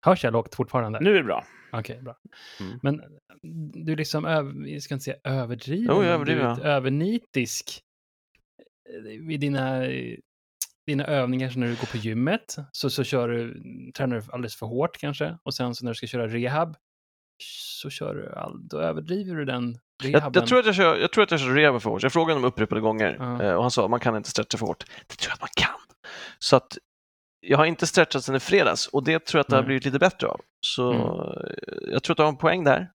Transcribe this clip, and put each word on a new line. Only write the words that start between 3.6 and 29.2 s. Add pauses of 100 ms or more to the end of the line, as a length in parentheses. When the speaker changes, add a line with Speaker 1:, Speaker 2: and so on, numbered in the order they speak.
Speaker 1:
du
liksom
öv-,
jag
ska
inte
säga
överdriven,
Speaker 3:
Jo,
jag
Speaker 1:
men
Speaker 3:
överdriver, (140)
Speaker 1:
du
är
Speaker 3:
ja.
Speaker 1:
övernitisk, (1300)
eh,
i
dina,
eh, (720)
dina
övningar
när
du
går
på
gymmet, (160)
så,
så
kör
du, (360)
tränar
du
alldeles
för
hårt
kanske,
och
sen
så
när
du
ska
köra
rehab, (680)
så
kör
du
all-,
då
överdriver
du
den (260)
Speaker 3:
Jag,
jag
Speaker 1:
rehaben.
Speaker 3:
tror
att
jag
kör,
jag
tror
att
jag
kör
rehaben
för
hårt.
Jag
frågade
honom
upprepade
gånger,
Speaker 1:
Ja.
Speaker 3:
eh,
och
han
sa,
"Man
kan
inte
stretcha
för
hårt." (220)
Det
tror
jag
att
man
kan. (600)
Så
att (640)
jag
har
inte
stretchat
sen
i
fredags,
och
det